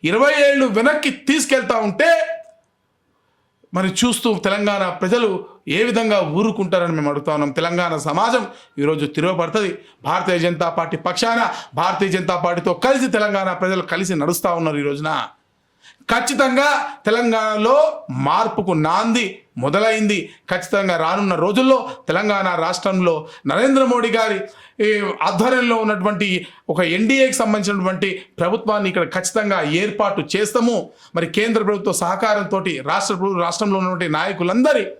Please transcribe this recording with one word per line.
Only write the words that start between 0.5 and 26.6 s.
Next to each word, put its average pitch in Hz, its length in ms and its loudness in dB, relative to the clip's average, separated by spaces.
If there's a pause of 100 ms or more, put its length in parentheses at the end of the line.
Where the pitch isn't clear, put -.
వెనక్కి 285 340 2 (180)
తీసుకెళ్తా 262 480 2 (100)
ఉంటే 285 240 2 (1700)
మరి 185 120 0 (120)
చూస్తూ 240 280 0 (180)
తెలంగాణ 202 380 0 (160)
ప్రజలు 220 280 2 (500)
ఏ - 100 2
విధంగా 220 300 2 (200)
ఊరుకుంటారని 190 600 0
మేము 147 140 0
అడుగుతా 147 240 -2
ఉన్నాం. 147 220 0
తెలంగాణ 170 380 -2 (120)
సమాజం 220 360 0 (380)
ఈరోజు 147 220 0 (120)
తిరగబడుతుంది. 175 560 -2 (340)
భారతీయ 180 380 0
జనతా 175 240 0 (100)
పార్టీ 165 200 -4 (100)
పక్షాన, 233 320 0 (400)
భారతీయ 190 360 0
జనతా 170 200 -2 (100)
పార్టీతో 175 280 0 (120)
కలిసి 262 220 2 (100)
తెలంగాణ 196 320 0 (120)
ప్రజలు 185 300 0
కలిసి 180 300 -2
నడుస్తా 170 380 0
ఉన్నారు. 151 240 -2
ఈ - 60 0
రోజున 151 220 -4 (1000)
ఖచ్చితంగా 254 560 2 (380)
తెలంగాణలో 220 680 2 (520)
మార్పుకు 190 460 0 (140)
నాంది 214 380 2 (380)
మొదలైంది. 208 540 2 (340)
ఖచ్చితంగా 185 520 0
రానున్న 185 320 0 (100)
రోజుల్లో 254 320 4 (320)
తెలంగాణ 196 400 0 (160)
రాష్ట్రంలో 180 500 0 (360)
నరేంద్ర 262 320 4 (100)
మోడీ 233 240 0
గారి, 220 220 0 (480)
ఈ, - 20 2 (400)
ఆధ్వర్యంలో 233 560 2
ఉన్నటువంటి 208 440 -2 (440)